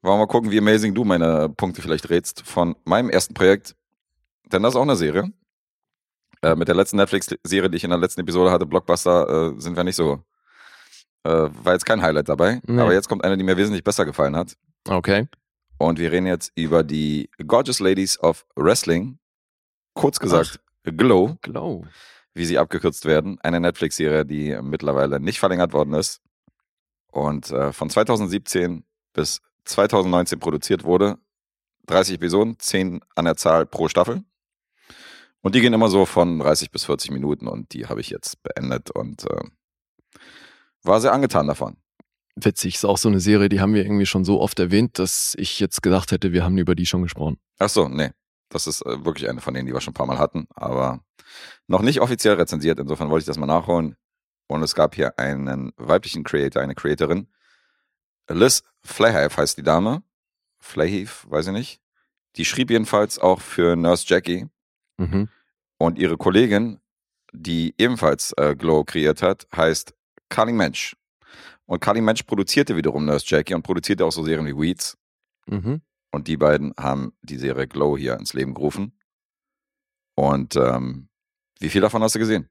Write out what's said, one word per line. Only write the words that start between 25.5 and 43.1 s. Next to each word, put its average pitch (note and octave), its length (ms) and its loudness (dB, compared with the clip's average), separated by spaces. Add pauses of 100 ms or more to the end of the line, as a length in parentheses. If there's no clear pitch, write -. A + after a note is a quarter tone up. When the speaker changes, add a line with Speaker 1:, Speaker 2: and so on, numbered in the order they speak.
Speaker 1:
worden D2 220 0
ist. - 260 -2 (920)
Und, D2 400 -4
äh, C#2 200 -2
von D2+ 160 -8
zweitausendsiebzehn G2 960 -2 (280)
bis - 280 -4 (240)
zweitausendneunzehn F#2 760 2
produziert D#2+ 420 -2
wurde. G2 360 2 (680)
Dreißig F#2 300 2
Episoden, F#2+ 420 0
zehn F#2 420 -2 (140)
an E2 120 0
der D#2+ 100 2
Zahl D#2+ 300 4
pro - 200 -4
Staffel. F2+ 380 0 (1160)
Und F#2+ 120 -2
die - 60 6
gehen A#2+ 120 6
immer A2 160 6
so F#2+ 180 6
von F2 340 2
dreißig D2+ 300 2
bis - 140 -8
vierzig - 260 -4
Minuten C#2 380 -4
und - 240 -12
die A#1 140 -10
habe A1+ 140 -8
ich - 100 -10
jetzt - 340 -12
beendet B1+ 480 -6
und, - 320 -8
äh, - 200 -6 (1400)
war G2+ 180 2
sehr A2+ 120 2
angetan A2+ 360 0
davon. C2 280 -6 (600)
Speaker 2:
Witzig, G2+ 400 -2
ist - 80 -6
auch G2+ 120 2
so A2 120 0
eine G2 120 2